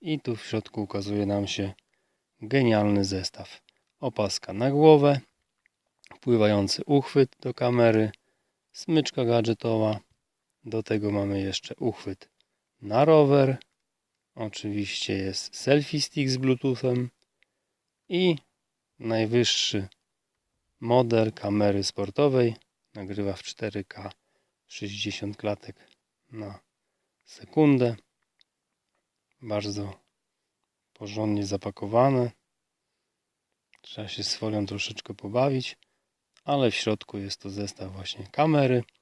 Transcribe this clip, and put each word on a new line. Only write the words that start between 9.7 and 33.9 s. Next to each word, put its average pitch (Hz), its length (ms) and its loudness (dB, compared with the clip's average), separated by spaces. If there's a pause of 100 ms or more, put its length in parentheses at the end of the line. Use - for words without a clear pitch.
Do 113 180 -6
tego 104 280 -2
mamy 101 300 -2
jeszcze - 360 -8
uchwyt - 520 -8 (540)
na 110 220 2
rower. 143 540 6 (760)
Oczywiście 104 760 -6
jest 95 440 -6
selfie 143 440 0
stick 139 300 -4
z 131 60 -2
Bluetoothem 127 720 -2 (1000)
i 180 280 2 (600)
najwyższy 110 920 0 (920)
model 117 520 2
kamery 101 520 0
sportowej. 120 720 0 (380)
Nagrywa 98 380 -6
w 90 100 -16
cztery 104 420 -8
K - 280 -14 (540)
sześćdziesiąt 101 680 -10
klatek - 520 -8 (420)
na 104 280 -14 (640)
sekundę. 131 720 2 (1500)
Bardzo 104 580 -6 (920)
porządnie 104 540 -4
zapakowane. 117 840 0 (1500)
Trzeba - 280 -14